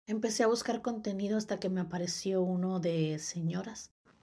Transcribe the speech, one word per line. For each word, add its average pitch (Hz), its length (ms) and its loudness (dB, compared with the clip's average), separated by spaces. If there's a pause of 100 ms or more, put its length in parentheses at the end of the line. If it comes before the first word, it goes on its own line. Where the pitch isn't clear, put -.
empecé 220 340 0
a 220 60 6
buscar 233 340 2
contenido 214 560 -2
hasta 214 220 -2
que 185 100 0
me 185 120 2
apareció 180 600 0
uno 180 380 2
de 160 400 2
señoras 175 720 -4 (320)